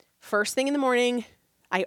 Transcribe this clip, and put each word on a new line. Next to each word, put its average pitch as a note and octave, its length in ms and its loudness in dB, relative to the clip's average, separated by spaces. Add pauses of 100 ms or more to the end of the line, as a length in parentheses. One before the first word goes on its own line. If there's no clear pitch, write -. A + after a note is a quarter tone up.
(200)
first G#3 340 -2
thing C4+ 140 0
in C#4+ 60 0
the C#4+ 60 0
morning, B3 460 0 (460)
I, F#3+ 160 0